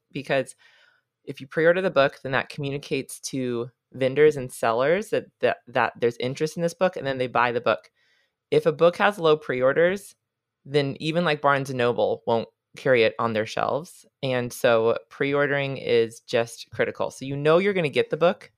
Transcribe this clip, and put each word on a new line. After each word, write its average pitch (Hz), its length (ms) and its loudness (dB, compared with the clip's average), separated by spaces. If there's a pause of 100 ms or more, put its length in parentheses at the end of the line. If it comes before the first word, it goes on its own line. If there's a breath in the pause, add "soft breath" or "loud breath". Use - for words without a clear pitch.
(120)
because 135 440 -4 (680 soft breath)
if - 180 -14
you 131 60 -16
pre-order 170 340 2
the 190 80 -2
book, 139 320 2
then 135 120 -8
that 120 160 -2
communicates 139 680 -8
to 123 520 -6 (220)
vendors 139 440 4
and 127 140 -10
sellers 135 580 0
that, 131 160 -2 (140)
that, 120 180 0 (100)
that 120 320 0
there's 120 180 0
interest 143 400 -4
in 170 60 -6
this 170 100 -2
book, 185 240 -2
and 135 100 -8
then 135 100 -2
they 127 100 -2
buy 120 240 2
the 117 100 -4
book. - 280 -2 (600)
If 151 140 2
a 165 60 4
book 165 260 2
has 202 220 2
low 156 180 4
pre-orders, 156 760 0 (500)
then 139 340 -2
even, 160 240 -2
like, 151 180 0
Barnes 139 280 2
and 131 80 -6
Noble 110 500 0
won't 113 220 0 (280)
carry 123 260 4
it 113 160 2
on 117 140 0
their 110 120 -2
shelves. 113 600 -6 (180)
And 123 280 -2
so 113 460 2 (120)
pre-ordering 139 680 -2
is 117 440 0
just - 500 -4
critical. - 400 -4
So - 140 -14
you 139 120 -8
know 151 220 2
you're 196 140 0
gonna 170 160 -2
get 120 200 0
the - 80 -4
book, 170 400 -2